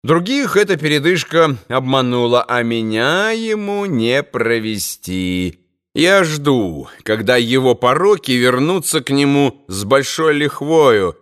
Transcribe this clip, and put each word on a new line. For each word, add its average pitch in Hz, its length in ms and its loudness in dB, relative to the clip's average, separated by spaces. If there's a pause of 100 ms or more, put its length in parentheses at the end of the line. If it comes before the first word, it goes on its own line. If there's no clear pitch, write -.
Других 185 540 -2
эта 196 200 2
передышка 151 800 0 (120)
обманула, 123 720 0
а 120 220 -2
меня 117 680 -2
ему 208 560 -4
не 131 380 0
провести. 92 1400 -4 (340)
Я 185 300 2
жду, 131 640 -2 (160)
когда 110 320 0
его 123 400 2
пороки 160 560 0
вернутся 135 680 0
к 135 100 -8
нему 139 580 0
с 95 160 -8
большой 139 500 0
лихвою 139 880 2